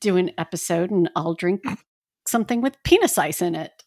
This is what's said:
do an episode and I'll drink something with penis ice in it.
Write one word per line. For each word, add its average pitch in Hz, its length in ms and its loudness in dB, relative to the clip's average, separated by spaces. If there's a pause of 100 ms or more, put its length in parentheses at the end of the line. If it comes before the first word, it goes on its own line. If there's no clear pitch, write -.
do 196 160 2
an 185 220 2
episode 170 540 -2
and 175 240 2
I'll 165 180 -2
drink 180 300 -2 (600)
something 233 360 -2
with 269 240 -4
penis 370 340 4
ice 151 240 -2
in 175 140 -2
it. - 300 -12